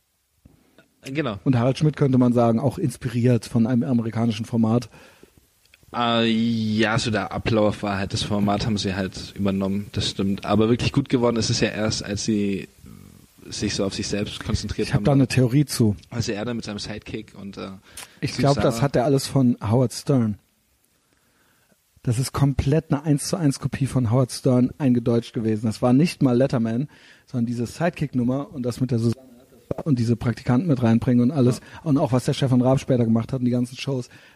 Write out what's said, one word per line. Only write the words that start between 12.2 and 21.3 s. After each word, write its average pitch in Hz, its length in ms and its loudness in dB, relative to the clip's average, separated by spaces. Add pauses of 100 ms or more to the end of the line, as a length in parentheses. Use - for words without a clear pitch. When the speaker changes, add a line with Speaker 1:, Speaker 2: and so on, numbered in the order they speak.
Speaker 1:
sie 101 460 -2 (800)
sich - 240 -4
so 104 100 -4
auf 98 120 -4
sich 101 120 -6
selbst - 380 -6
konzentriert 107 420 -4
Speaker 2:
Ich - 60 -2
hab - 60 0
Speaker 1:
haben. 104 60 -6
Speaker 2:
da 147 80 4
eine 135 140 4
Theorie 131 380 2
zu. 107 300 2 (160)
Speaker 1:
Also 117 200 -4
er 104 140 -6
dann 120 100 -4
mit 113 100 -6
seinem 104 140 -8
Sidekick 107 580 -12
und, 98 200 -14
äh, 98 120 -10 (520)
Speaker 2:
Ich - 120 -4
Speaker 1:
Süß - 60 -8
Speaker 2:
glaub, 139 220 4
das 143 140 2
Speaker 1:
Sarah. - 80 -6
Speaker 2:
hat - 120 0
er - 100 2
alles 135 220 2
von 127 320 2
Howard 107 320 2
Stern. 117 460 0 (1700)